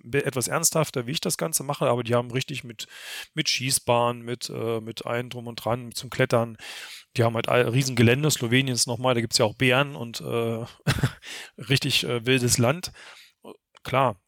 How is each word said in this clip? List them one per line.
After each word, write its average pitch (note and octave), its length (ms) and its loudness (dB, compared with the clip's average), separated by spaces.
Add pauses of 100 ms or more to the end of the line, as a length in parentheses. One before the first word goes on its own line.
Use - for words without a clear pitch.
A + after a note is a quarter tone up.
be-, A#2+ 220 -2
etwas B2+ 240 -2
ernsthafter, D3 580 0
wie B2 60 -6
ich D#3+ 80 -4
das - 160 -2
Ganze D#3+ 280 -2
mache, C#3+ 240 -2
aber A#2+ 140 2
die A2+ 120 -2
haben A#2+ 160 0
richtig B2+ 340 -6
mit, A#2 220 -14 (480)
mit D#3 160 -2
Schießbahn, A#2+ 720 0
mit, A#2+ 260 -8
äh, A2+ 320 -4
mit A2 240 -10
allem A#2+ 240 -4
drum A#2+ 200 -12
und A#2 80 -12
dran, A#2 360 -4
zum - 160 -10
Klettern. A#2 480 2 (600)
Die A2+ 80 4
haben A#2 100 2
halt A#2 140 -2
all, B2 200 4
riesen C3 260 0
Gelände. B2 360 6
Slowenien B2+ 440 2
ist A2+ 120 2
nochmal, B2 280 0
da A#2 60 2
gibt's A2+ 180 0
ja B2+ 60 4
auch G#2 100 2
Bären C3+ 400 2
und, A#2 280 -10
äh, A#2 420 -2 (220)
<laughs> - 840 -4
richtig, C3+ 360 2
äh, A#2+ 220 -4
wildes B2 320 4
Land. C3+ 320 2 (920)
Klar, B2 320 2 (120)